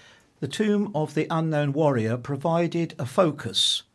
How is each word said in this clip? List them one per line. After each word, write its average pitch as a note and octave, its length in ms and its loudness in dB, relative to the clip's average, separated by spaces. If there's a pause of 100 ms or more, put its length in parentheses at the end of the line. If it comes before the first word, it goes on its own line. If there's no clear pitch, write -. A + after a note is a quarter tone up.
(400)
the D3+ 80 -4
tomb G#3 460 0
of D3+ 200 -2
the D#3 160 0
unknown D#3 420 0
warrior C3 440 2
provided E3 840 -2
a C3 80 -6
focus - 760 0 (120)